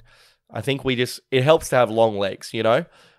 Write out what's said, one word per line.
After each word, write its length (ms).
I 100
think 240
we 100
just, 260
it 120
helps 280
to 60
have 140
long 280
legs, 360
you 80
know? 240